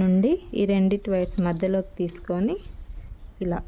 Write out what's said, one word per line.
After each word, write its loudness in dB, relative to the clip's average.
నుండి 6
ఈ 2
రెండిటి 2
వైర్స్ 0
మధ్యలోకి 0
తీసుకొని -2
ఇలా -2